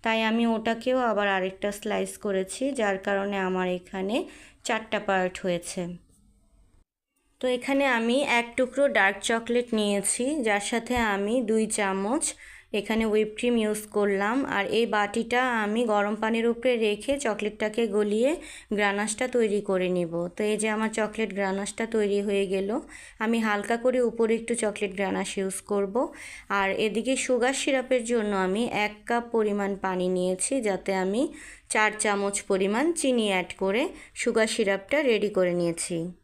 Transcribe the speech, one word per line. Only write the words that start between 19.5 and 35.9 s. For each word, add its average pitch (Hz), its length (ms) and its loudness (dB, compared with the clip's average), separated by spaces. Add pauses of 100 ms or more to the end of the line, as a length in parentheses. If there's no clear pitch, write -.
করে 185 280 0
নিব। 175 220 0 (160)
তো - 140 -10
এই 214 160 2
যে 220 120 0
আমার 214 220 0
চকলেট 214 400 -2
গ্রানাশটা 196 540 -2
তৈরি 208 340 0
হয়ে 202 260 0
গেল। 196 220 -2 (500)
আমি 226 220 0
হালকা 208 360 0
করে 247 260 2
উপরে 226 320 2
একটু 226 200 -4
চকলেট 208 400 -2
গ্রানাশ 190 420 -2
ইউজ 190 260 -2
করব। 202 320 -2 (540)
আর 196 200 0 (100)
এদিকে 226 380 0
সুগার 254 380 2
সিরাপের 254 500 0
জন্য 226 320 0
আমি 190 260 2 (160)
এক 208 160 -2 (120)
কাপ 240 260 0
পরিমাণ 208 380 0 (100)
পানি 185 280 -2
নিয়েছি, 185 520 0
যাতে 190 340 -2
আমি 190 280 0 (460)
চার 214 300 4
চামচ 202 440 0
পরিমাণ 202 500 2
চিনি 247 360 2
অ্যাড 185 280 0
করে 196 260 0 (320)
সুগার 226 340 2
সিরাপটা 196 540 0
রেডি 214 280 2
করে 185 240 2
নিয়েছি। 170 420 -2 (280)